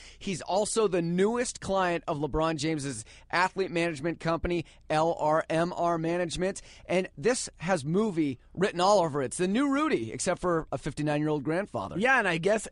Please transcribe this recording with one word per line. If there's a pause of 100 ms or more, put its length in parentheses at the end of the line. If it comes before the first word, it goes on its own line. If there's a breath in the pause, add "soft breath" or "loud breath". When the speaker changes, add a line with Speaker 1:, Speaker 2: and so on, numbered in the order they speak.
(200 loud breath)
Speaker 1:
He's
also
the
newest
client
of
LeBron
James's (280 loud breath)
athlete
management
company, (240 soft breath)
L
R
M
R
Management, (240 loud breath)
and
this
has
movie (140)
written
all
over
it.
It's
the
new
Rudy,
except
for
a
fifty-nine-year-old
grandfather.
Speaker 2:
Yeah,
and
I
guess